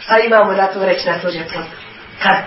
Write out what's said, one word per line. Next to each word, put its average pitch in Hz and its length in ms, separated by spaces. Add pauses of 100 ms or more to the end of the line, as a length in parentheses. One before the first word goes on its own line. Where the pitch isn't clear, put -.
šta 220 180
imamo 220 340
na 196 140
to 190 180
reći, 180 240
na 170 100
to 180 100
je 165 200
problem? 165 240 (500)
Kad 190 140 (100)